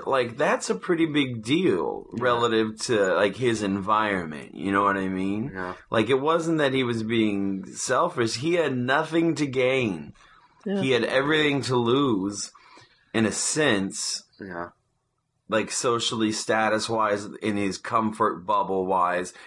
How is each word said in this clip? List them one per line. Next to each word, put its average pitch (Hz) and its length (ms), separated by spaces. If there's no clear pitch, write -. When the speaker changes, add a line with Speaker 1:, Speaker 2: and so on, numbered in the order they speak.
Speaker 1:
like, 123 320
that's 208 320
a 214 40
pretty 170 320
big 131 380
deal 110 640
Speaker 2:
Yeah. 120 80
Speaker 1:
relative 113 600
to, 98 280
like, 98 220
his 117 260
environment, 98 920
you 92 180
know 101 120
what 98 120
I 95 120
mean? 98 460
Speaker 2:
Yeah. 90 200
Speaker 1:
Like, 110 180
it 131 120
wasn't 165 380
that 139 140
he 135 100
was 117 200
being 101 640
selfish, 127 720
he 160 180
had 156 220
nothing 156 600
to 147 100
gain. 127 680
Speaker 3:
Yeah. 196 160
Speaker 1:
He 131 120
had 117 120
everything 143 580
to 123 140
lose, 117 760
in 110 120
a 98 60
sense. 104 920
Speaker 2:
Yeah. 87 280
Speaker 1:
Like, 101 240
socially, 117 600
status-wise, 107 920
in 104 140
his 98 220
comfort 107 680
bubble-wise, 92 840